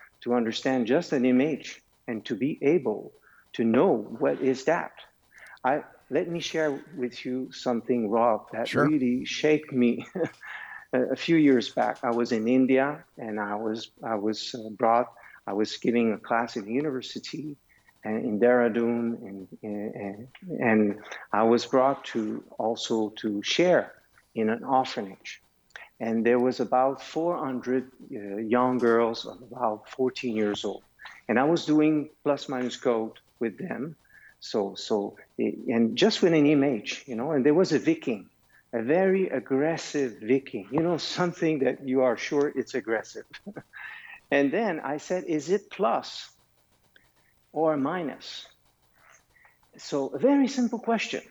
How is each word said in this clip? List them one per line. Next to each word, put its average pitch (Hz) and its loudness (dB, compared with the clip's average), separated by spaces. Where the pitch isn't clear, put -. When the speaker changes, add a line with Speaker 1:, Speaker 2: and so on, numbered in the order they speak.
Speaker 1:
to 120 -2
understand 120 0
just 160 2
an 127 2
image, 127 2
and 113 -6
to - -4
be 131 -2
able 139 0
to 117 0
know 131 6
what 143 0
is 131 0
that. 165 0
I, 139 2
let 170 -2
me 170 -4
share 156 -2
with 123 -6
you 127 -6
something, 117 -2
Rob, 113 2
that 113 -4
Speaker 2:
Sure. 139 2
Speaker 1:
really 131 2
shaked 151 0
me 123 2
<laughs> - -16
a, 127 2
a 131 -2
few - 2
years 139 6
back. 120 0
I 123 0
was 117 0
in 110 0
India, 131 4
and 110 -8
I 104 -4
was, 110 -6
I 113 -4
was, 107 -4
uh, 110 -10
brought, 113 2
I 101 -8
was 107 0
giving 117 2
a 95 -4
class 117 -2
in 107 -6
the 104 -10
university, 135 -6
and 110 -4
in 107 -2
Dehradun, 117 2
and, 95 -12
and, 104 -8
and 110 2
I 107 2
was 117 4
brought 135 2
to 110 -6
also 110 -2
to 101 -4
share 170 2
in 110 0
an 117 -2
orphanage. 127 -2
And 113 0
there 120 6
was 123 2
about 131 2
four 170 -2
hundred, 127 -2
uh, 101 -8
young 123 2
girls 117 2
of 113 -14
about 113 -4
fourteen 127 -4
years 104 0
old. 101 -6
And 110 2
I 131 4
was 160 2
doing 151 4
plus 143 0
minus 127 -6
code 113 -2
with 113 -4
them. 151 -8
So, 98 -4
so, 101 -4
and 117 0
just 214 4
with 175 6
an 151 6
image, 139 2
you 120 -8
know, 135 -4
and 131 4
there 147 6
was 175 4
a - 4
Viking, 135 -2
a 117 -2
very 185 2
aggressive 135 -2
Viking, 110 0
you 143 0
know, 165 0
something 165 -2
that 131 -2
you 131 2
are 123 4
sure 143 0
it's 131 -4
aggressive. 110 -6
<laughs> - -14
And 139 2
then 190 -2
I 143 -6
said, 185 -6
"Is 151 -4
it 202 -2
plus?" 196 -4
Or 156 0
minus? 151 -6
So 139 -4
a - -8
very 269 4
simple 240 -2
question, - -4